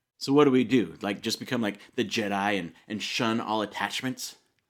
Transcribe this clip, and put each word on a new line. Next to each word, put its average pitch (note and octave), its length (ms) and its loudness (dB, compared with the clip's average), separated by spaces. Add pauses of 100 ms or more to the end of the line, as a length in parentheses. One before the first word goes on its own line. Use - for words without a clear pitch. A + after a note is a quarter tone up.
(180)
So - 140 -4
what D3 120 8
do C#3 80 6
we B2+ 100 6
do? G#2+ 400 2
Like, G2+ 180 -4
just A2 200 -4
become B2 200 -4
like G2+ 200 -4 (160)
the A#2+ 80 0
Jedi G2+ 560 -2
and, E2 140 -10 (120)
and G2+ 160 -8
shun A#2 380 -2
all A2 220 -2
attachments? - 720 -6 (340)